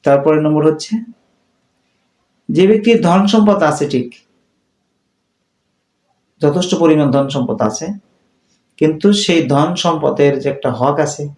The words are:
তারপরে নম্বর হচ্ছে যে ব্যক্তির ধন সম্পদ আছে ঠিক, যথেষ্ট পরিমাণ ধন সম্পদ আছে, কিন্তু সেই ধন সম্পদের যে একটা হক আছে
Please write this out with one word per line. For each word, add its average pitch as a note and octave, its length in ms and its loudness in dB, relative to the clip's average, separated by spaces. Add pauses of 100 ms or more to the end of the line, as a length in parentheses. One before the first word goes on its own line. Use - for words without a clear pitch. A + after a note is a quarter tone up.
তারপরে D3 400 2
নম্বর D3+ 300 2
হচ্ছে A3 320 -6 (1400)
যে F3+ 180 2
ব্যক্তির A3 360 2
ধন F3+ 240 2
সম্পদ G#3 360 2
আছে D3 260 -2
ঠিক, B2 260 -4 (2250)
যথেষ্ট D#3+ 360 0
পরিমাণ D3+ 360 2
ধন C#3 180 0
সম্পদ B2 340 -4
আছে, A2+ 240 -4 (920)
কিন্তু D#3 360 0
সেই E3 360 0
ধন D3+ 260 0
সম্পদের C#3+ 680 0
যে C#3+ 80 -4
একটা C3+ 240 -6
হক C#3 280 -2
আছে D3 380 -6